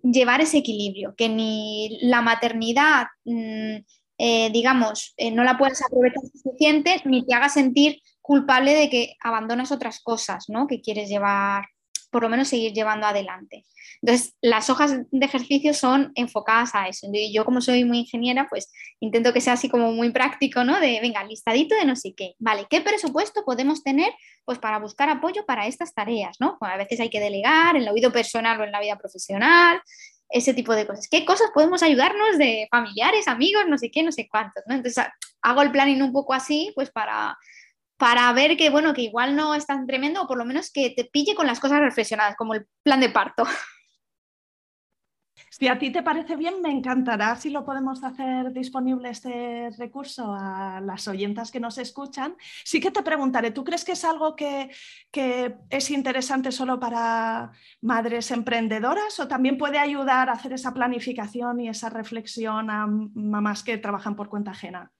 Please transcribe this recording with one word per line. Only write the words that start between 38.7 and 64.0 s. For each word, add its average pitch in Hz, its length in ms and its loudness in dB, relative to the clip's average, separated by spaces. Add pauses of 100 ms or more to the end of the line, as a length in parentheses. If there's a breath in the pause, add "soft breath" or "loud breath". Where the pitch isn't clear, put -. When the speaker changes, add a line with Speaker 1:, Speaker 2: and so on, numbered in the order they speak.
Speaker 1:
bueno, 302 220 4
que 254 100 -2
igual 240 340 0
no 302 180 0
es 294 120 -4
tan 269 200 -4
tremendo, 285 360 -2
o 277 40 -4
por 254 120 -4
lo 233 60 -4
menos 277 260 -6
que 262 200 -2
te 247 140 -4
pille 294 300 0
con 339 120 0
las 240 140 -2
cosas 285 200 2
reflexionadas, 214 560 0
como 220 180 -4
el 208 120 -6 (160)
plan 269 180 6
de 247 100 4
parto. 196 340 0 (2250 loud breath)
Speaker 2:
Si 262 100 2
a 254 100 0
ti 269 120 -4
te 349 120 -4
parece 320 340 -4
bien, 349 240 -6
me 330 100 -4
encantará 254 640 -2
si 302 120 -10
lo 285 160 -6
podemos 269 400 -8
hacer 262 480 -6
disponible 254 560 -4
este 240 680 -10
recurso 240 560 -12
a 190 480 -10
las 196 260 -10
oyentas 202 420 -6
que 247 100 -10
nos 233 180 -10
escuchan. 277 580 -10 (260 loud breath)
Sí - 160 -4
que 381 120 0
te 392 120 -4
preguntaré, 262 500 -2
¿tú 262 120 -10
crees 349 180 -4
que 370 100 -6
es - 120 -6
algo 311 320 -2
que, 277 320 -6 (420 loud breath)
que 247 460 -4 (140)
es 269 200 -4
interesante 262 600 -2
solo 254 260 -4
para 233 760 -4 (280 soft breath)
madres 233 520 -2
emprendedoras 233 840 -2
o 277 100 -6
también 262 280 0
puede 285 220 -2
ayudar 269 500 0
a 247 60 -2
hacer 254 180 -10
esa 254 220 -8
planificación 240 840 -4
y 226 100 -8
esa 220 180 -10
reflexión 220 800 -8
a 214 180 -4
mamás 208 760 -4
que 226 160 -6
trabajan 202 360 -6